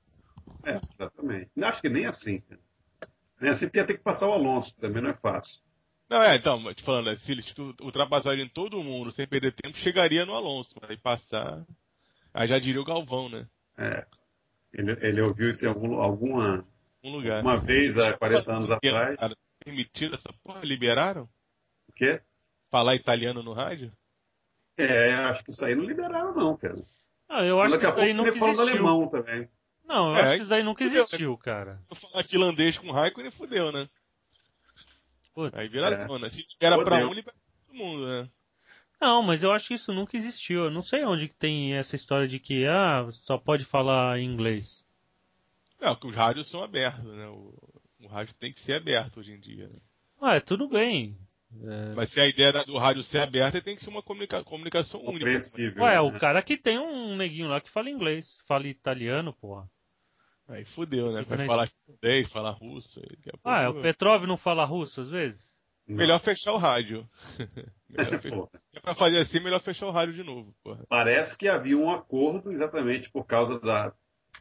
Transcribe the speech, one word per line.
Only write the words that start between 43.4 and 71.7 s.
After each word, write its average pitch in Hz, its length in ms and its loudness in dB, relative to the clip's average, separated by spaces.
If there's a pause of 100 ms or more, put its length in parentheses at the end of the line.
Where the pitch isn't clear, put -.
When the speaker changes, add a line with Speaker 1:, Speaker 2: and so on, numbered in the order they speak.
Speaker 3:
falar 131 540 2
inglês. 113 640 -4 (960)
Speaker 2:
Não, 147 140 0
que - 120 -16
os 110 80 -10
rádios 120 360 2
são 175 100 -10
abertos, 131 440 -4
né? 107 240 -16
O... 101 240 -20 (480)
o 107 60 -20
rádio 104 280 -10
tem 127 160 -10
que - 80 -20
ser 135 140 -4
aberto 127 480 -2
hoje 104 100 -18
em 104 80 -20
dia, 101 300 -18
né? 110 100 -20 (420)
Speaker 3:
Ah, 254 140 4
é, 147 40 4
tudo 214 280 -2
bem. 208 500 -2 (340)
É. 107 440 -10
Speaker 2:
Mas 113 180 -2
se 143 60 0
a 143 80 6
ideia 139 260 6
da, 143 100 0
do 135 140 -6
rádio 135 260 4
ser 147 180 -4
aberta, 139 400 0
tem 202 140 -10
que - 80 -20
ser 208 60 -14
uma 208 140 -10
comunica-, 202 400 -8
comunicação 160 580 -4
única. 135 240 -6
Speaker 1:
Compreensível, 123 580 0
Speaker 3:
Ué, 233 100 8
Speaker 1:
né? 180 60 6
Speaker 3:
o 131 200 2
cara 151 240 4
que 294 140 -2
tem 233 200 0
um 254 400 -6
neguinho 165 300 -6
lá 143 120 -2
que - 120 -12
fala 233 180 -4
inglês, 165 380 -4 (200)
fala 139 200 0
italiano, 135 640 -4
porra. 98 340 -14 (800)
Speaker 2:
Aí 107 180 -14
fudeu, 131 460 -4
né? 110 120 -4
Speaker 3:
Fica 120 120 -4
Speaker 2:
Vai - 20 -2
Speaker 3:
nesse 139 100 -4
Speaker 2:
falar 117 220 2 (180)
inglês, 123 440 0
falar 107 200 -6
russo, 117 480 -16
aí - 160 -18
daqui - 140 -18
a - 40 -16 (100)
Speaker 3:
Ah, 240 180 2
é, 127 40 2
Speaker 2:
pouco 143 140 -2
Speaker 3:
o 135 40 -6
Petrov 185 420 4
não 180 120 -2
fala 165 280 0
russo 147 360 -6
às 127 80 -10
vezes? 147 320 -6 (460)
Speaker 1:
Não. 104 100 -6
Speaker 2:
Melhor 165 240 6
fechar 208 320 -2
o 220 40 0
rádio. 117 500 0 (300)
<laughs> - 520 -14
Melhor - 320 -2
fe-, - 80 -10
Speaker 1:
Porra. 98 200 -8 (260)
Speaker 2:
é 151 40 -16
pra 180 140 -6
fazer 170 240 4
assim, 170 220 2
melhor 180 220 0
fechar 196 260 -8
o 190 40 -4
rádio 170 220 0
de 180 100 -12
novo, 123 300 -14 (100)
porra. 110 240 -14
Speaker 1:
Parece 123 480 4
que 196 120 -2
havia 139 300 2